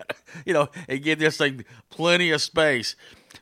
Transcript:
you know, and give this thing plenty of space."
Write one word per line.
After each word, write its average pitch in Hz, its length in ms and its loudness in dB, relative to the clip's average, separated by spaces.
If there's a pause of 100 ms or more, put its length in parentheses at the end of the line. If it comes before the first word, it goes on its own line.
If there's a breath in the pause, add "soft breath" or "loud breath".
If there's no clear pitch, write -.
(460 loud breath)
you 180 80 -2
know, 147 160 2 (180 loud breath)
and 135 140 -4
give 156 160 0
this 151 200 0
thing 131 280 -2 (240 loud breath)
plenty 170 400 2
of 151 140 2
space." 143 520 0 (460 loud breath)